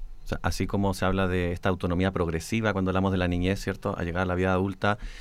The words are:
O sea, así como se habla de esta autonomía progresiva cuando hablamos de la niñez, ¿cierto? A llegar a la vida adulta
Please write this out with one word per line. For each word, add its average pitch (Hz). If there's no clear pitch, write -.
O -
sea, -
así 90
como 98
se 92
habla 95
de 90
esta 92
autonomía 92
progresiva 92
cuando 95
hablamos 92
de 95
la 90
niñez, 90
¿cierto? -
A -
llegar 85
a 92
la 90
vida 92
adulta 98